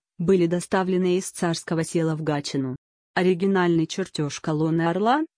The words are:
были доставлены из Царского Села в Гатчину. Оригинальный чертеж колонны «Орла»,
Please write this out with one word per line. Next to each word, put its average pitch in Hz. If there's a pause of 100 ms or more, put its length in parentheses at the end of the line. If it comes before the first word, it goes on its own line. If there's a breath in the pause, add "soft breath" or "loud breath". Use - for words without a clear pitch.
(180)
были 175
доставлены 180
из 190
Царского 165
Села 160
в 156
Гатчину. 143 (380)
Оригинальный 180
чертеж -
колонны 160
«Орла», 208 (140)